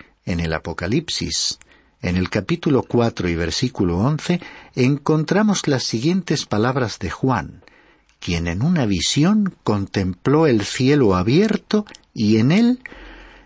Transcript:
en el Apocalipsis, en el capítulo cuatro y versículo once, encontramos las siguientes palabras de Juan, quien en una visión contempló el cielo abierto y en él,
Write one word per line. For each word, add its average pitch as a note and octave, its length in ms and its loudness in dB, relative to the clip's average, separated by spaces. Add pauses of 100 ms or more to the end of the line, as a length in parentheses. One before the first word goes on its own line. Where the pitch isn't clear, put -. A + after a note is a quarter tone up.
(240)
en F2 160 -4
el E2 140 -2
Apocalipsis, F2 1040 -6 (420)
en F2+ 160 0
el F#2 120 -2
capítulo B2+ 540 0
cuatro A2+ 460 0
y E2+ 60 0
versículo E2+ 640 -2
once, D3+ 420 0 (360)
encontramos D#3 920 0
las C3+ 180 0
siguientes D#3+ 600 -2
palabras A#2+ 540 -2
de F2+ 100 -6
Juan, G#2 540 -2 (560)
quien E2+ 280 -2
en E2+ 140 -2
una D#3 240 2
visión F3 800 0
contempló G#2 840 0
el A2 200 2
cielo B2+ 500 2
abierto F#3 680 0 (300)
y G#2+ 240 2
en B2 140 4
él, A#3+ 320 2 (640)